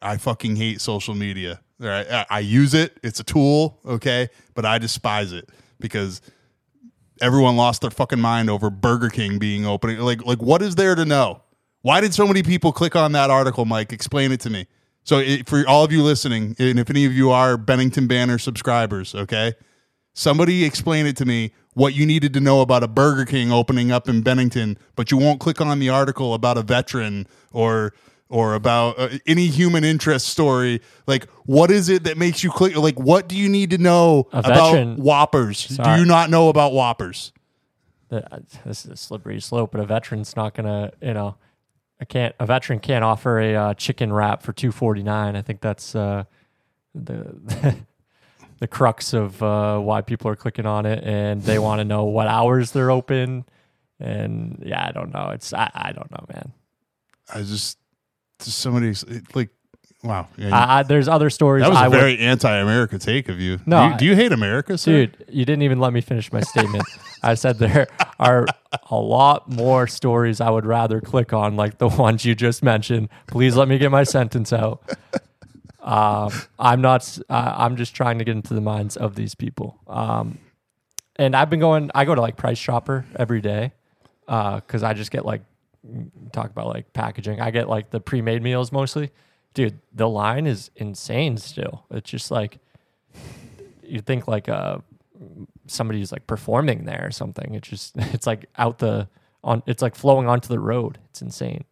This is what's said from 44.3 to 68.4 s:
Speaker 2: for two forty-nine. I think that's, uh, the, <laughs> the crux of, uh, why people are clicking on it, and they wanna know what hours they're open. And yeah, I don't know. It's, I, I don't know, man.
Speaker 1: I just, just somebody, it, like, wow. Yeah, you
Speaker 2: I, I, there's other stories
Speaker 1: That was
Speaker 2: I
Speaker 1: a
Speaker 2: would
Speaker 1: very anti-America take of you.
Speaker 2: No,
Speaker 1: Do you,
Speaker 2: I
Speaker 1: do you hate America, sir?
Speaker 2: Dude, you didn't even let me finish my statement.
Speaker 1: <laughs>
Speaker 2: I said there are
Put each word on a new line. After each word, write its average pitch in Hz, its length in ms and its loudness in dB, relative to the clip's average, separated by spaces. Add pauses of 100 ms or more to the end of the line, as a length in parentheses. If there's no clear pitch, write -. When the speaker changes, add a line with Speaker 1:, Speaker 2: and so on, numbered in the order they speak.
Speaker 2:
for - 100 -8
two 120 200 -2
forty-nine. 104 640 -2
I 98 60 -6
think 101 180 -10
that's, - 340 -6
uh, 101 300 -4 (680)
the, 117 840 -6 (420)
<laughs> - 400 -20
the 117 100 -6
crux - 440 0
of, 104 300 -4
uh, 104 380 0
why 107 200 -2
people 110 300 -6
are 104 60 -4
clicking 113 300 -8
on 107 200 -2
it, 107 180 -4
and 104 380 -4
they 107 160 0
wanna 107 260 -2
know 104 200 -2
what 110 220 0
hours 120 460 2
they're 131 180 0
open. 127 540 -2 (540)
And 110 680 -8
yeah, 50 220 -6
I 50 60 -8
don't 90 200 -12
know. 50 220 -8
It's, - 180 -16
I, - 220 -4
I - 180 -10
don't - 180 -18
know, - 220 -18
man. - 200 -16 (840)
Speaker 1:
I 104 80 -10
just, 101 340 -8 (680)
just 120 160 -8
somebody, 120 320 0
it, 104 460 -10
like, 123 140 -2 (520)
wow. 98 240 -6 (120)
Yeah, 101 100 -8
you 101 60 -2
Speaker 2:
I, 123 240 6
I, 139 60 4
there's 139 240 2
other 151 200 4
stories 139 340 4
Speaker 1:
That 143 60 6
was 185 100 6
Speaker 2:
I 127 80 8
Speaker 1:
a 127 40 4
Speaker 2:
would 131 100 8
Speaker 1:
very 131 180 4
anti-America 113 800 2
take 123 300 -2
of 92 120 -6
you. 92 260 -4
Speaker 2:
No, 165 140 4
Speaker 1:
Do - 80 8
you, 160 40 0
Speaker 2:
I - 60 -4
Speaker 1:
do 123 80 2
you 196 100 6
hate 226 160 4
America, 156 460 -2
sir? 151 280 4
Speaker 2:
Dude, - 220 -10
you 135 160 -2
didn't 147 180 0
even 135 160 2
let 127 140 2
me 120 80 0
finish 113 320 -4
my 110 80 -2
statement. 104 440 0 (200)
Speaker 1:
<laughs> - 180 -20
Speaker 2:
I 113 120 2
said 117 240 0
there 117 280 4 (320)
are 123 280 4 (440)